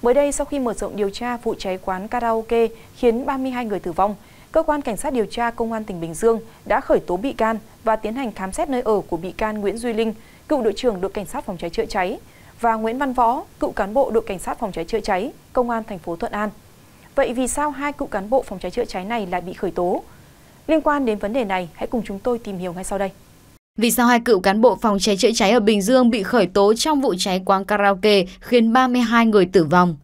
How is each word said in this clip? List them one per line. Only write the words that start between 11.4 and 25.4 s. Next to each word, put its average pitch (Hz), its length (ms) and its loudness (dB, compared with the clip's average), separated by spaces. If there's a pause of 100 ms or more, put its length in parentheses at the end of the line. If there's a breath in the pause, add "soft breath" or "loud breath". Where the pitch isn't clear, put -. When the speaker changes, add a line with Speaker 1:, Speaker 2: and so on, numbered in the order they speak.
Speaker 1:
phòng 185 120 -8
cháy 170 120 -8
chữa 220 160 -4
cháy, 208 320 -4 (420 soft breath)
và 226 160 2
Nguyễn 220 220 -4
Văn 269 160 -2
Võ, 254 300 2 (160)
cựu - 120 -2
cán 202 220 -4
bộ 269 180 2
đội 220 160 2
cảnh 190 120 -6
sát 269 200 -8
phòng 208 120 -4
cháy 170 140 -6
chữa 220 140 -2
cháy, 214 320 -2 (220)
Công 240 160 0
an 226 180 -4
thành 196 120 -10
phố 170 160 -8
Thuận 233 160 -6
An. 208 180 -4 (680 soft breath)
Vậy 262 180 2
vì 247 140 -2
sao 294 240 -2
hai 285 220 -6
cựu 285 140 -8
cán 196 220 -6
bộ 262 180 2
phòng 190 120 -10
cháy 180 120 -6
chữa 240 140 -2
cháy 185 200 -8
này 214 220 -4
lại 180 140 -4
bị 175 120 -10
khởi 180 180 -6
tố? 180 320 -2 (640 soft breath)
Liên 311 140 2
quan 294 240 0
đến 214 120 0
vấn 202 160 -6
đề 254 120 0
này, 185 280 -4
hãy - 140 -8
cùng 240 180 -2
chúng 196 140 -8
tôi 240 200 -2
tìm 208 180 -8
hiểu 180 160 -6
ngay 185 100 -10
sau 196 160 -6
đây. 196 100 -2 (680)
Speaker 2:
Vì 226 140 2
sao 240 160 2
hai 240 120 6
cựu 233 200 4
cán 196 220 2
bộ 226 200 6
phòng 202 180 2
cháy 202 180 2
chữa 214 180 4
cháy 208 160 4